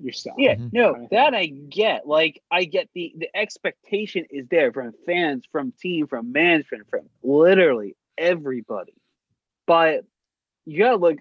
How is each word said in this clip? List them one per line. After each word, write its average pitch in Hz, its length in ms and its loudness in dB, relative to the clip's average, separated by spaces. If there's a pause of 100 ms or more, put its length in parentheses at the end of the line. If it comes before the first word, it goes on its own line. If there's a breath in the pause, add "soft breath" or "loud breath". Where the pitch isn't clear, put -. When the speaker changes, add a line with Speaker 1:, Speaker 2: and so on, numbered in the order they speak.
Speaker 1:
you're 127 100 -8
stuck. - 260 -14
Speaker 2:
Yeah, 254 160 4
Speaker 3:
Mm-hmm. 117 180 -8
Speaker 2:
no, 220 200 4
Speaker 1:
Kind 120 120 -8
of - 60 -12
Speaker 2:
that 254 220 4
Speaker 1:
thing. 147 380 -6
Speaker 2:
I 139 40 -20
get. 180 340 0
Like, 156 420 0
I 180 140 0
get 165 300 -4
the, 170 240 -10
the 160 180 -8
expectation 196 920 -6
is 135 180 -10
there 143 240 2
from 123 220 -8 (120)
fans, 165 460 -2
from 135 280 -4
team, 170 260 -4
from 120 260 -10
management, 147 580 -2
from - 180 -8 (140)
literally 143 720 4 (240)
everybody. 135 760 -4 (720)
But 165 380 2 (600)
you 151 140 -10
gotta 233 180 4
look, 170 240 2